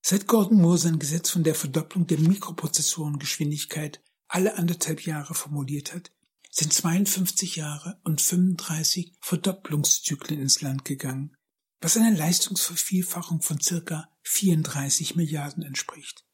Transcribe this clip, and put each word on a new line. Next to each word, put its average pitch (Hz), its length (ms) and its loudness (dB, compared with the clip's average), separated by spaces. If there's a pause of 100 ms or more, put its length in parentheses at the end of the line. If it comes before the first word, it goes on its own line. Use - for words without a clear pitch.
Seit 202 260 0
Gordon 214 340 6
Moore 170 160 8
sein 160 220 2
Gesetz 151 300 -2
von 175 140 0
der 151 120 2
Verdopplung 156 520 -2
der 151 120 2
Mikroprozessorengeschwindigkeit 151 1800 -2 (260)
alle 190 300 0
anderthalb 170 480 -2
Jahre 151 280 -6
formuliert 143 600 -6
hat, - 180 -12 (400)
sind 156 200 0
zweiundfünfzig 185 840 0
Jahre 151 480 -8
und 156 180 0
fünfunddreißig 175 1000 0
Verdopplungszyklen 151 1200 -2
ins 139 220 0
Land 135 240 -4
gegangen, 135 500 -6 (460)
was 165 160 2
einer 226 180 6
Leistungsvervielfachung 175 1300 0
von 147 180 -2
circa 165 500 -4 (120)
vierunddreißig 156 920 0
Milliarden 151 480 -4
entspricht. - 720 -12